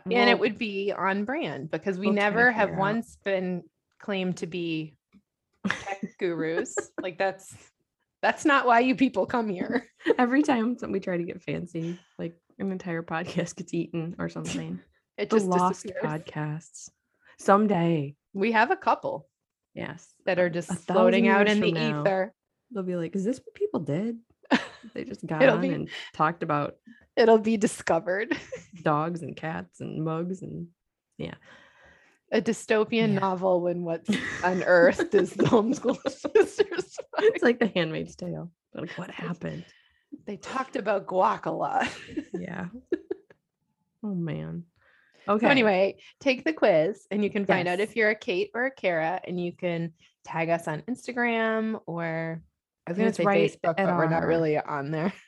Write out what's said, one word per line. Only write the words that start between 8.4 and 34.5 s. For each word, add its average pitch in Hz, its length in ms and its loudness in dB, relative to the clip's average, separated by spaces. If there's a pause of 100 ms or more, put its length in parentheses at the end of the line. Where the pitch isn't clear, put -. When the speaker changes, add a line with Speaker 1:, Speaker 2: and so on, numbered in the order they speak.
Speaker 1:
not 269 220 4
why 233 140 8
you 254 160 4
people 220 300 2
come 233 220 0
here. 220 380 -2 (160)
<laughs> - 160 2
Speaker 2:
Every 254 240 4
time 247 340 2
some-, - 140 -8
we 196 80 0
try 185 200 -4
to 175 40 -2
get 180 180 -8
fancy, 170 600 -6 (180)
like, 170 160 -8 (240)
an 196 140 -4
entire 170 320 -6
podcast 170 500 -6
gets - 180 -14
eaten 170 460 -6
or 170 100 -6
something. 165 520 -8 (180)
Speaker 1:
<laughs> - 200 -20
It 202 120 -4
Speaker 2:
The 226 60 6
Speaker 1:
just 196 100 4
Speaker 2:
lost 180 380 2
Speaker 1:
disappears. 185 200 -10
Speaker 2:
podcasts. 156 840 -8 (480)
Someday. 170 760 2 (180)
Speaker 1:
We 202 180 0
have 233 200 4
a 359 40 -2
couple - 520 -2 (460)
Speaker 2:
Yes. - 380 -12 (140)
Speaker 1:
that 180 140 2
are 180 100 2
just 170 200 -4
Speaker 2:
A 180 40 -6
Speaker 1:
floating 185 520 4
Speaker 2:
thousand 196 140 6
Speaker 1:
out 208 60 6
Speaker 2:
years 214 120 4
Speaker 1:
in 208 40 2
Speaker 2:
from 170 120 2
Speaker 1:
the 160 60 -2
Speaker 2:
now, 151 220 0
Speaker 1:
ether. 190 300 0 (400)
Speaker 2:
they'll 196 100 -6
be 180 140 -4
like, 165 180 -6
Is 196 100 -2
this 226 140 -2
what - 160 -20
people 415 260 -4
did? 190 380 -4 (320)
Speaker 1:
<laughs> - 80 4 (360)
Speaker 2:
They - 100 -8
just - 200 -14
got 165 180 -2
Speaker 1:
It'll - 140 8
Speaker 2:
on 175 40 0
Speaker 1:
be 180 120 0
Speaker 2:
and 151 160 -6 (240)
talked 165 300 0
about 147 320 -2 (420)
Speaker 1:
it'll 226 220 8
be 220 180 0
discovered. 196 800 -2 (220)
<laughs> 170 240 -20
Speaker 2:
dogs 160 400 0
and 131 140 -12
cats 175 440 -10
and - 240 -6
mugs 175 380 -6
and, 170 260 -12 (500)
yeah. 165 160 -10 (960)
Speaker 1:
A 220 100 2
dystopian 226 720 0
Speaker 2:
Yeah. 190 80 0
Speaker 1:
novel 185 400 2
when 175 240 -2
what's 165 260 -4 (160)
Speaker 2:
<laughs> - 160 -8
Speaker 1:
unearthed 180 720 4